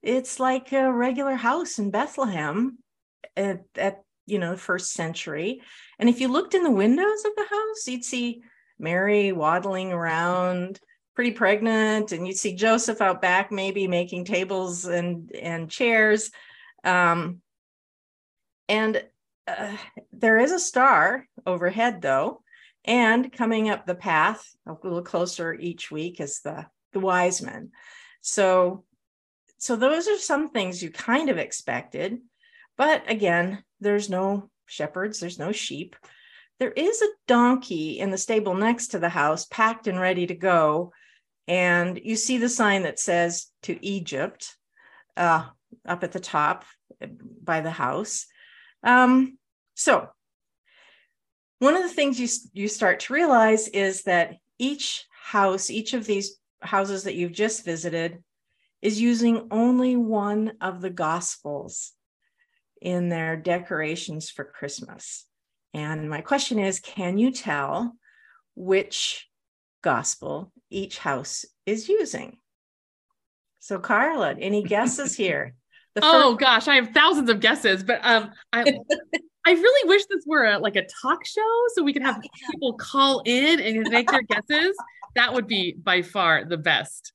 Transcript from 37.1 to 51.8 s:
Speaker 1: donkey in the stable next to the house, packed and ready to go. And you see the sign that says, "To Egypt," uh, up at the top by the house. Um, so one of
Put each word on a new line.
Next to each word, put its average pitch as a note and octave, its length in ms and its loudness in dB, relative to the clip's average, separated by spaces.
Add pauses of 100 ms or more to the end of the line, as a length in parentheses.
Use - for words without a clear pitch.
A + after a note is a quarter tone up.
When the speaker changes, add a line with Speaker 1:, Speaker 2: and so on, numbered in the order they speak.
Speaker 1:
donkey A#3+ 720 2
in G3 120 -2
the F#3+ 60 -4
stable G3+ 360 -2
next A3+ 360 -2
to G3+ 100 -6
the E3+ 100 0
house, D#3 360 0
packed A3+ 420 0
and F#3 120 -4
ready F#3 280 0
to F3 80 -6
go. E3+ 580 2 (540)
And F3 560 2
you A3 120 -4
see B3+ 220 -2
the A#3+ 120 0
sign G3+ 340 2
that D3+ 160 -6
says, E3+ 480 0 (160)
"To - 220 -8
Egypt," E3+ 720 -8 (600)
uh, E3 280 2 (400)
up F3 180 -6
at F3+ 80 -6
the F#3 80 -6
top D3+ 460 -2 (800)
by D#3+ 180 -2
the D#3+ 100 -6
house. D#3+ 560 -6 (560)
Um, B3+ 540 6 (380)
so - 320 2 (1500)
one C#4+ 160 6
of F#4 80 0